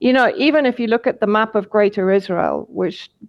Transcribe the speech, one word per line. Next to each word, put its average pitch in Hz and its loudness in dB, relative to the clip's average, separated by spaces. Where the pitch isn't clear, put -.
you 247 2
know, 254 2
even 294 2
if 247 -2
you 233 -2
look 233 0
at 240 -2
the 214 0
map 220 0
of 202 -2
Greater 202 0
Israel, 180 -2
which - -6